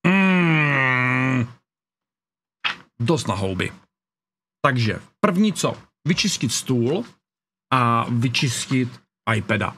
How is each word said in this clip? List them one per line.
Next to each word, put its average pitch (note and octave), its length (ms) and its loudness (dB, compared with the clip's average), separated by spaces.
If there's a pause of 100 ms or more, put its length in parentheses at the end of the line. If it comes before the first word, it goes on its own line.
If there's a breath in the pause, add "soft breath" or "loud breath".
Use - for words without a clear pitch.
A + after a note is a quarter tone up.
mm, C#3 1400 2 (1500)
dost A#2+ 280 0
na G2 60 -2
houby. F#2+ 380 -4 (920)
Takže A#2 360 0 (200)
první G#3 320 2
co, B2 300 -4 (260)
vyčistit D#3+ 440 -2
stůl C3 520 -2 (680)
a A#2+ 380 2
vyčistit B2 920 -2 (360)
iPada. G#2 420 -2